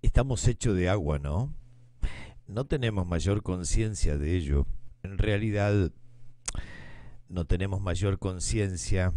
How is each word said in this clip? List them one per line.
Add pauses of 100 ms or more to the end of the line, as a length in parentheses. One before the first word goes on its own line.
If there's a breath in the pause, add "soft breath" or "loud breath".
(160)
Estamos
hechos
de
agua,
¿no? (920 loud breath)
No
tenemos
mayor
conciencia
de
ello. (360)
En
realidad, (1400 loud breath)
no
tenemos
mayor
conciencia